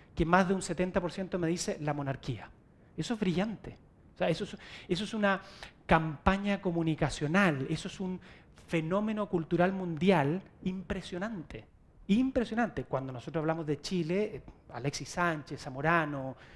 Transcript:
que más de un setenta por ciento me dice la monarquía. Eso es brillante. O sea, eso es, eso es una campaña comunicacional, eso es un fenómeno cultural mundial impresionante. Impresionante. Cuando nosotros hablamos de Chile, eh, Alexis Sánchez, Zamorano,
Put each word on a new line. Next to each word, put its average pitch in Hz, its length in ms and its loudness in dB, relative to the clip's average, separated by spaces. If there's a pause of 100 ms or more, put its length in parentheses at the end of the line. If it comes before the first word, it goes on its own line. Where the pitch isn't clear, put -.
(140)
que 170 100 2
más 180 220 6
de 196 80 2
un 180 80 -2
setenta 180 380 0
por 175 120 -4
ciento 185 260 -4
me 165 100 0
dice 175 320 -2
la 147 140 0
monarquía. 135 540 -6 (480)
Eso 170 180 -2
es 214 60 -6
brillante. 185 560 -2 (400)
O - 20 -20
sea, 165 100 2
eso 175 160 0
es, 196 120 -12 (320)
eso 185 160 0
es 196 100 -8
una 202 260 2 (460)
campaña 190 720 2
comunicacional, 165 1080 2
eso 160 180 -4
es - 120 -10
un 185 200 -4 (460)
fenómeno 202 600 0
cultural 175 440 2
mundial 175 680 2 (220)
impresionante. 185 1000 -6 (440)
Impresionante. 226 760 2
Cuando 135 280 -2
nosotros 143 280 -4
hablamos 160 240 0
de 147 160 0
Chile, 185 560 0
eh, 117 60 -10 (320)
Alexis 131 340 -4
Sánchez, 160 540 -2
Zamorano, 143 760 0 (200)